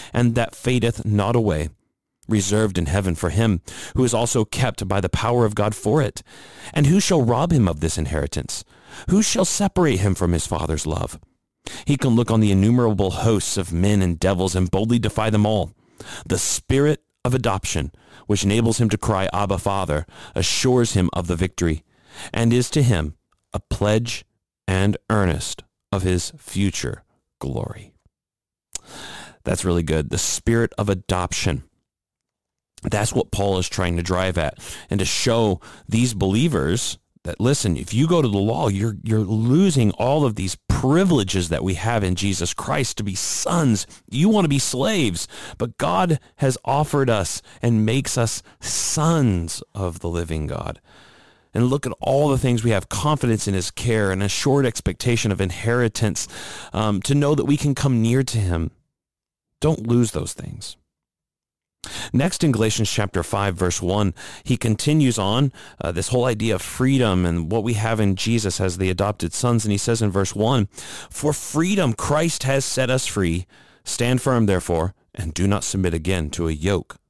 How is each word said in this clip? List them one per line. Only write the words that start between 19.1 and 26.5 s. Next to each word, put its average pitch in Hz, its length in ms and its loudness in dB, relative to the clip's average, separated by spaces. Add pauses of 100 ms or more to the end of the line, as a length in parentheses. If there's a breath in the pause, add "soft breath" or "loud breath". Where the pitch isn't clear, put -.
"Abba, 98 260 0
Father," 90 480 -2 (280 loud breath)
assures 123 600 2
him 92 180 4
of 87 140 -4
the 85 100 -2
victory, 85 480 -2 (480 loud breath)
and 117 200 2
is 123 180 2
to 147 120 2
him 82 320 2 (380)
a 104 80 -4
pledge 110 640 0 (420)
and 98 300 2 (120)
earnest 95 560 0 (280)
of 95 100 -2
his 90 360 0
future - 640 -4 (380)